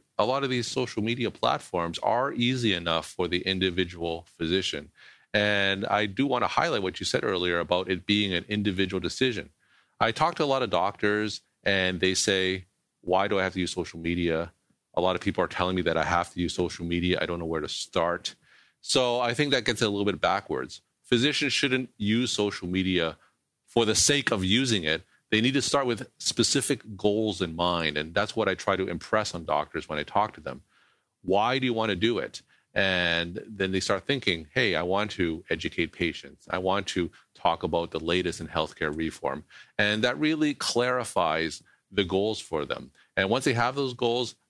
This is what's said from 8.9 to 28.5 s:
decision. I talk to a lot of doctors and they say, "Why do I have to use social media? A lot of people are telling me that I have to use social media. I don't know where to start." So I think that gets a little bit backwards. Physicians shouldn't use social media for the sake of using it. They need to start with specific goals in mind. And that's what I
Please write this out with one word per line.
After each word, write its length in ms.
decision. 500
I 120
talk 240
to 80
a 20
lot 160
of 80
doctors 720
and 360
they 140
say, 520
"Why 260
do 120
I 40
have 100
to 60
use 120
social 280
media? 520
A 60
lot 140
of 60
people 220
are 40
telling 280
me 80
that 120
I 80
have 300
to 80
use 120
social 320
media. 360
I 40
don't 140
know 60
where 160
to 80
start." 680
So 400
I 140
think 160
that 120
gets 180
a 60
little 180
bit 140
backwards. 640
Physicians 500
shouldn't 440
use 340
social 360
media 480
for 180
the 100
sake 360
of 120
using 400
it. 200
They 100
need 140
to 80
start 240
with 320
specific 800
goals 460
in 120
mind. 400
And 180
that's 220
what 140
I 60